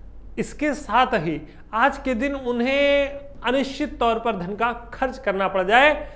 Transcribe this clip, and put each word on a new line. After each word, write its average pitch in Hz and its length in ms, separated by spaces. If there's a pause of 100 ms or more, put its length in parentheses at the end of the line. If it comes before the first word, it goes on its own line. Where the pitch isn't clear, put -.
(380)
इसके 277 360
साथ 240 400
ही 156 280 (320)
आज 262 240
के 262 160
दिन 277 220
उन्हें 269 840 (240)
अनिश्चित 269 560
तौर 226 200
पर 226 160
धन 180 200
का 233 160 (220)
खर्च 247 240
करना 190 300
पड़ 185 160
जाए, 269 520